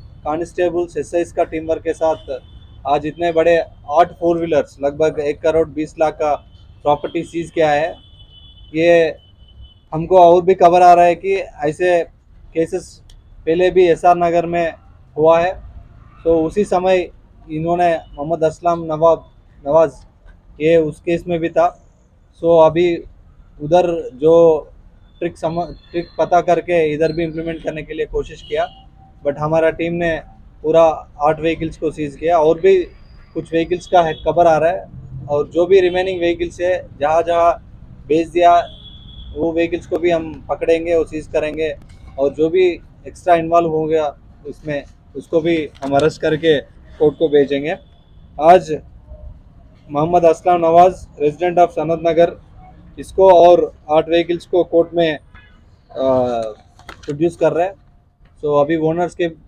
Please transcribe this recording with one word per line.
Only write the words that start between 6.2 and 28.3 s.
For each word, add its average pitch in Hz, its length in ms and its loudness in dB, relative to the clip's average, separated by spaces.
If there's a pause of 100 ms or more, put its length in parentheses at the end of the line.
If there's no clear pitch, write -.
property 147 400 -4
seize 160 280 -10
किया 156 200 0
है। 160 240 -2 (800)
ये 165 420 2 (760)
हमको 165 260 2
और 175 220 8
भी 180 120 0
cover 180 280 4
आ 180 120 8
रहा 175 120 6
है 175 100 2
कि 190 220 -4
ऐसे 170 680 -4 (500)
cases 165 480 -6 (440)
पहले 175 260 0
भी 180 160 4
एसआर 175 300 4
नगर 170 280 0
में 170 280 -4 (440)
हुआ 160 220 4
है। 180 220 -4 (640)
तो 165 200 0
उसी 170 200 -2
समय 185 480 0 (400)
इन्होंने 170 440 0
मोहम्मद 156 480 -6
असलम 170 400 -2
नवाब, 160 480 0 (360)
नवाज, 156 240 4 (680)
ये 165 160 2
उस 156 220 -2
case 170 280 -4
में 170 120 -4
भी 160 100 -4
था। 170 400 -4 (540)
So 165 220 4
अभी 170 380 0 (580)
उधर 170 520 0
जो 160 460 4 (600)
trick 175 180 -8
सम-, 165 540 -10
ट्रिक 170 160 -8 (120)
पता 170 220 2
करके 165 520 0
इधर 160 180 -2
भी 165 120 -6
implement 160 400 -8
करने 156 200 -8
के 151 100 -14
लिए 151 120 -6
कोशिश 147 360 -8